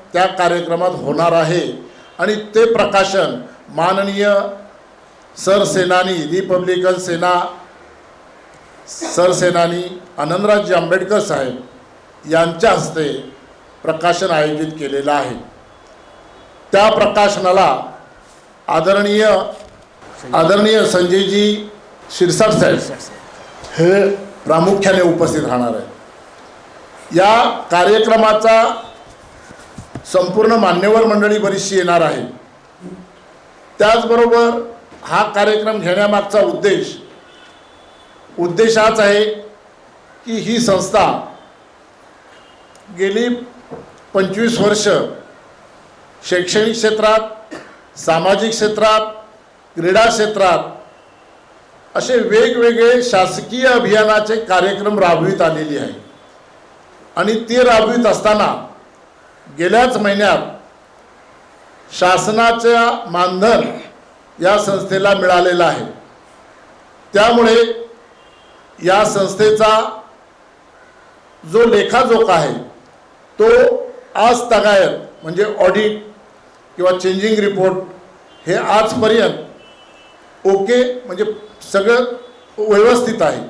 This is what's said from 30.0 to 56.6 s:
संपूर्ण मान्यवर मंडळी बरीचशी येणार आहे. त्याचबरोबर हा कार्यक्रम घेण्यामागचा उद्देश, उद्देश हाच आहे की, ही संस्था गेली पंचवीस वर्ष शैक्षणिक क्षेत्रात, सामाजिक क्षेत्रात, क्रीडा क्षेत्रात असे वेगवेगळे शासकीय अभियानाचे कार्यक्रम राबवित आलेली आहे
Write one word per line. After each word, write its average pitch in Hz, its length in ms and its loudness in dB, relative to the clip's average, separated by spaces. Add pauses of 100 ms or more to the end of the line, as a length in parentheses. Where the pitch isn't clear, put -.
संपूर्ण 185 380 2
मान्यवर 208 540 2
मंडळी 208 320 0
बरीचशी 196 380 -4
येणार 175 260 2
आहे. 147 220 -2 (1600)
त्याचबरोबर 233 800 2 (420)
हा 175 200 -2
कार्यक्रम 214 560 -2
घेण्यामागचा 202 600 0
उद्देश, 175 560 0 (1400)
उद्देश 214 380 0
हाच 214 220 2
आहे 208 260 2 (1000)
की, 233 80 -8
ही 220 260 -2
संस्था 185 720 0 (1700)
गेली 202 320 -2 (840)
पंचवीस 202 460 -2
वर्ष 208 300 0 (1400)
शैक्षणिक 214 440 0
क्षेत्रात, 214 460 0 (800)
सामाजिक 190 500 0
क्षेत्रात, 214 520 0 (720)
क्रीडा 185 300 2
क्षेत्रात 208 520 2 (1400)
असे 254 220 -2
वेगवेगळे 233 840 2
शासकीय 220 640 -2
अभियानाचे 214 680 2
कार्यक्रम 202 640 -2
राबवित 180 420 2
आलेली 156 360 -2
आहे - 140 -8 (1200)